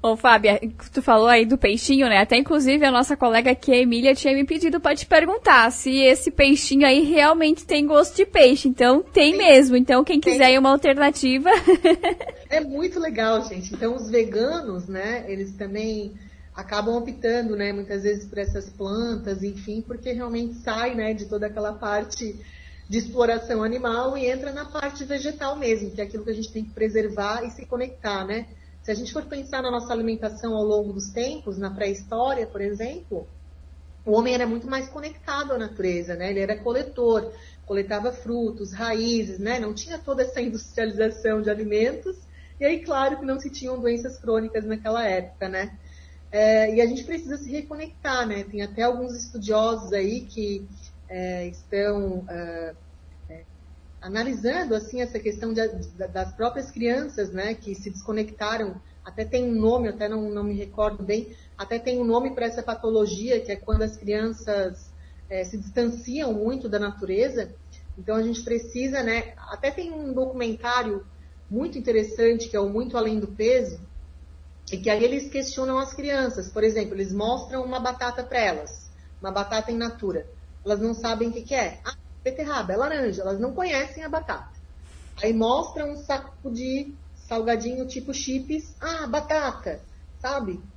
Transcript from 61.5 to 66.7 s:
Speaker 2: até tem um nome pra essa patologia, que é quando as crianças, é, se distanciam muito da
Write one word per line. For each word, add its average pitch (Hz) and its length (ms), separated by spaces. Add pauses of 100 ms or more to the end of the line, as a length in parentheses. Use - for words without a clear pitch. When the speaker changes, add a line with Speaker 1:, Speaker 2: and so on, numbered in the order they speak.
Speaker 2:
até 233 220
tem 247 220
um 240 40
nome 247 300
pra 233 120
essa 226 160
patologia, 226 800
que 202 120
é 196 40
quando 220 260
as 214 140
crianças, 208 920 (400)
é, 190 140
se 185 120
distanciam 233 760
muito 226 360
da 202 100